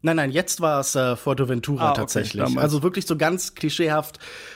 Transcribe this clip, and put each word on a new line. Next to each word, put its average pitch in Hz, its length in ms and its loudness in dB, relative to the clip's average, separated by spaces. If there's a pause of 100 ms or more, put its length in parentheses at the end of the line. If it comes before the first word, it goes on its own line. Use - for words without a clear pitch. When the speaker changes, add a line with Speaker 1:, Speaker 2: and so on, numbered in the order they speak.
Speaker 1:
Nein, 165 120 2
nein, 143 160 0
jetzt 175 300 -2
war's, 147 340 0
äh, 127 200 2
Fuerteventura 131 680 0
Speaker 2:
Ah, 151 60 6
okay, 131 100 2
Speaker 1:
tatsächlich. 107 420 -2
Speaker 2:
damals. 127 200 2
Speaker 1:
Also 147 180 2
wirklich 180 240 0
so 165 120 0
ganz 165 360 0
klischeehaft, 156 640 0 (380)